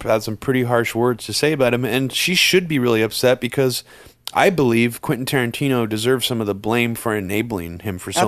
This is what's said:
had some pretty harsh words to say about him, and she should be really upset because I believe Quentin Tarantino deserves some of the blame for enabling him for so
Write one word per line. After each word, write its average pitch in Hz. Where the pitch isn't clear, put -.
had 110
some 107
pretty 127
harsh 120
words 120
to 107
say 151
about 127
him, 123
and 127
she 175
should 180
be 156
really 120
upset 123
because 123
I 156
believe 120
Quentin 131
Tarantino 123
deserves 113
some 117
of 104
the 101
blame 113
for 110
enabling 95
him 92
for -
so 165